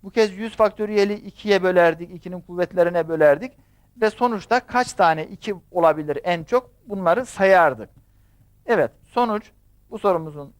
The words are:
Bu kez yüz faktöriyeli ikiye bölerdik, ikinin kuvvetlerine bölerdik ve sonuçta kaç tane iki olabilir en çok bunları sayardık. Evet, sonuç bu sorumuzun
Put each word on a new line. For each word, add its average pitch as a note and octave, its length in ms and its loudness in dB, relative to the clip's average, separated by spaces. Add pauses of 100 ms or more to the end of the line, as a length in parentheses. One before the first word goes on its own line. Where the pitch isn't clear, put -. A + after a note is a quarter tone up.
Bu G3 80 -16
kez G#3+ 260 0
yüz G#3+ 200 -10
faktöriyeli G#3 580 0
ikiye G3+ 480 -2
bölerdik, F3 480 2
ikinin F3+ 300 -14
kuvvetlerine F3 680 -2
bölerdik D#3+ 440 2 (480)
ve G#3+ 100 0
sonuçta A#3 500 -2
kaç - 320 -4
tane D#3+ 340 0
iki G3+ 280 -10 (160)
olabilir D#3 540 0
en E3+ 200 -4
çok B3+ 260 -2 (180)
bunları G3 380 -2
sayardık. E3+ 640 2 (760)
Evet, D#3+ 240 0 (140)
sonuç A3+ 460 -4 (400)
bu A3+ 80 -14
sorumuzun D#3+ 600 -4